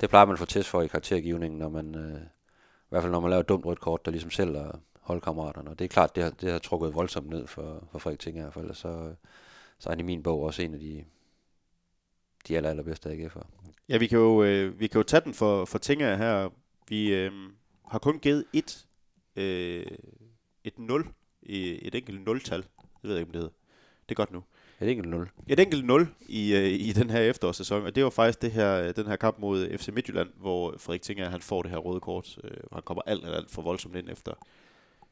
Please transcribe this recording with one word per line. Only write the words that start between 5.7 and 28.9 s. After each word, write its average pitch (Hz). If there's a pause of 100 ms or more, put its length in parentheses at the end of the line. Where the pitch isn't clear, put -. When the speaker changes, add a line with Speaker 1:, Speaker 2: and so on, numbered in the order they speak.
Speaker 1:
Og 80
det 90
er 92
klart, 82
det 87
har, 80
det 92
har 85
trukket 80
voldsomt 80
ned 78
for, 80
for 80
Frederik 76
Tinger 82
i 78
hvert 73
fald, 82
og -
så, 82 (640)
så -
er 85
han 82
i -
min 87
bog 78
også 78
en 80
af 73
de, 78 (1400)
de 80
aller, 78
allerbedste 78
A 78
G 80
F'er. - (420)
Speaker 2:
Ja, 127
vi 113
kan 117
jo, 113
øh, 98
vi 110
kan 110
jo 107
tage 156
den 143
for, 101
for 101
Tinger 143
her. 101 (400)
Vi, 107
øh, 95 (560)
har 110
kun 151
givet 143
et, - (500)
øh, 90 (800)
et -
nul, 127 (360)
i 92
et -
enkelt 104
nul-tal. 110
Det 92 (340)
ved 104
jeg 90
ikke, 82
om 82
det 85
hedder. 80 (540)
Det 117
er -
godt 104
nu. 87 (380)
Speaker 1:
Et 110
enkelt 104
nul. 85 (160)
Speaker 2:
Et 139
enkelt 160
nul 147 (200)
i, 104
øh, 98
i 107
den 110
her 117
efterårssæson, 104
og 87
det 135
var 127
faktisk 117
det 117
her, 98